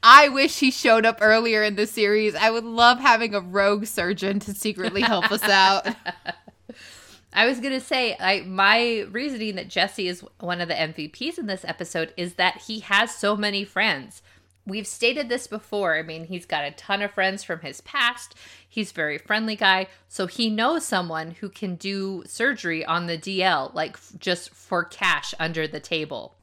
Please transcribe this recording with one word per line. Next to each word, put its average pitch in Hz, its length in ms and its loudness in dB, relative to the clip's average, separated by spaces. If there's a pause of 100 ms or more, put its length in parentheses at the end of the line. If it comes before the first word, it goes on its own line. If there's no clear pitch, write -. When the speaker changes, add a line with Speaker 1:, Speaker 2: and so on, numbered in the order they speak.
Speaker 1:
I 277 260 12
wish 269 320 0
he 262 100 4
showed 226 340 4
up 226 160 2
earlier 220 440 4
in 208 100 0
the 208 140 0
series. 214 480 2
I 214 140 4
would 226 140 -4
love 233 360 6
having 226 340 2
a 202 60 0
rogue 202 460 0
surgeon 196 540 -2
to 202 140 -10
secretly 202 480 -4
help 202 300 2
us - 100 -2
out. 196 500 4
<laughs> - 1400 -16
Speaker 2:
I 214 140 4
was 254 140 0
gonna 262 200 -4
say, 254 400 -4
I, 190 260 0
my 208 640 2
reasoning 220 460 -6
that 185 120 -10
Jesse 185 400 -2
is 180 160 -8 (160)
one 175 200 -6
of 175 80 -4
the 165 100 -4
M 160 140 -4
V 151 160 -10
Ps 320 300 -10
in 240 80 -8
this 190 180 -8
episode 165 520 -6
is 175 180 -8
that 180 280 0
he 220 180 -10
has 208 340 0
so 208 220 0
many 202 280 -2
friends, 185 580 -4 (460)
we've 196 180 -8
stated 247 420 -2
this - 180 -6
before. 202 500 -4
I 160 60 -4
mean, 160 240 -12
he's 175 200 -12
got 147 180 -4
a 143 60 -8
ton 202 320 -6
of 202 100 -4
friends 190 300 -2
from 165 180 -8
his 143 200 -14
past. 247 540 -4 (340)
He's 208 220 -6
a - 40 -20
very 151 240 -4
friendly 220 380 -4
guy. 190 320 2 (200)
So - 180 -4
he 226 240 -2
knows 254 360 0
someone 165 460 -6
who 196 160 -12
can 190 280 -8
do 196 500 -8
surgery 175 580 -4
on 170 220 -2
the 170 100 -4
D 185 260 -4
L, 156 320 2
like, 156 200 -6
f-, - 240 -20
just 180 320 -4
for - 340 -4
cash 170 560 -2
under 160 260 -4
the 156 140 -10
table. 151 640 -8